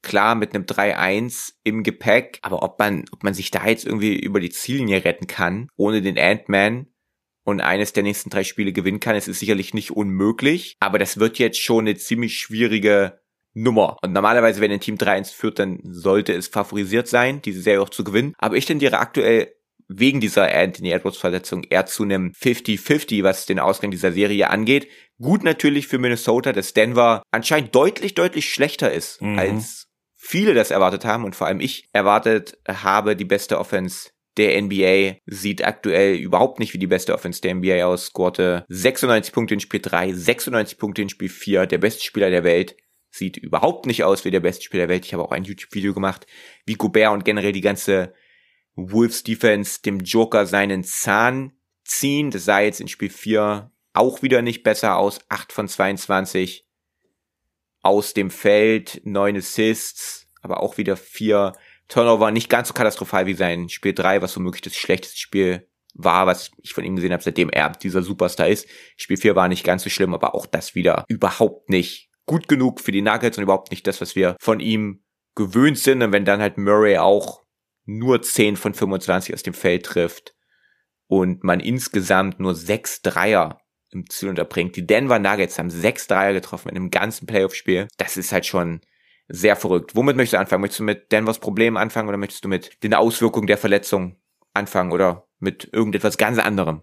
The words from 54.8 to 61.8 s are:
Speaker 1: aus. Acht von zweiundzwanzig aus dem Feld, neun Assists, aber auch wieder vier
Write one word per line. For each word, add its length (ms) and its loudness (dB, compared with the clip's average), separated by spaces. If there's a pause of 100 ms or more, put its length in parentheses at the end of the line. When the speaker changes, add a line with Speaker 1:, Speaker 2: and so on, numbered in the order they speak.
Speaker 1:
aus. 220 0 (100)
Acht 240 -8
von 160 -6
zweiundzwanzig 960 -2 (1120)
aus 320 0
dem 160 0
Feld, 760 2
neun 320 0
Assists, 880 -4 (140)
aber 200 -6
auch 160 -6
wieder 200 -2
vier 560 0 (340)